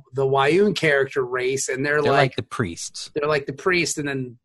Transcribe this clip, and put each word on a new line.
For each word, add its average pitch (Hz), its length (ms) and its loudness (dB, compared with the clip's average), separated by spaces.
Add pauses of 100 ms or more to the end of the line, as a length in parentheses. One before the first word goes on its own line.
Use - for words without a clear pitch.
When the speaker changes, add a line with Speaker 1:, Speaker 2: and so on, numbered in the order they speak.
(120)
Speaker 1:
the 135 140 0
Wayun 151 500 4
character 139 480 2
race, 127 460 -2
and 131 140 -2
they're 147 180 2
Speaker 2:
They're 143 100 4
Speaker 1:
like, 139 200 4
Speaker 2:
like - 40 -20
the 123 80 -4
priests. - 720 -6
Speaker 1:
they're 147 140 -2
like 151 180 0
the 156 80 -6
priests, 175 440 0
and 147 80 -4
then 131 380 -6